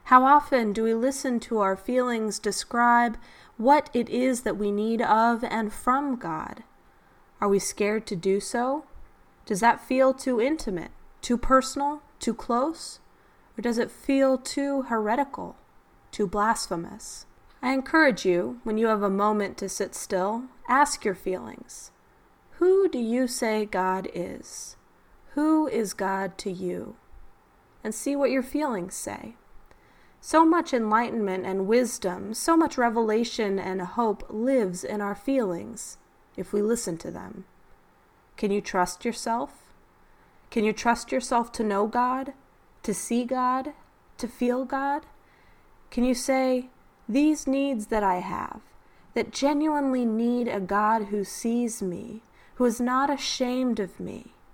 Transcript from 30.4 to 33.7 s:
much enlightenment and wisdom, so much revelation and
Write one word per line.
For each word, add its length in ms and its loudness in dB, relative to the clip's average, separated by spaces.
much 280 2
enlightenment 720 0
and 220 -2
wisdom, 680 0
so 220 2
much 220 4
revelation 800 2
and 220 -4